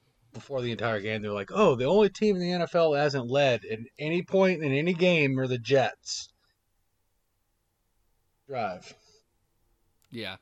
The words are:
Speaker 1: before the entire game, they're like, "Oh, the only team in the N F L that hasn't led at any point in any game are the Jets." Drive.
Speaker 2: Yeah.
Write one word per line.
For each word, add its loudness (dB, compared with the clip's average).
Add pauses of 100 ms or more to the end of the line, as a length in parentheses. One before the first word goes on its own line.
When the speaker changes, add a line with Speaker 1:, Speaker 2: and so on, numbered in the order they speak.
(340)
Speaker 1:
before -8
the -4
entire -2
game, -4
they're -6
like, -6
"Oh, 4
the -2
only 4
team 0
in -4
the -2
N -2
F -4
L 4
that 2
hasn't 0
led 2
at -8 (200)
any -2
point 2
in 0
any 0
game 2
are -2
the -2
Jets." 0 (2250)
Drive. -8 (1200)
Speaker 2:
Yeah. -10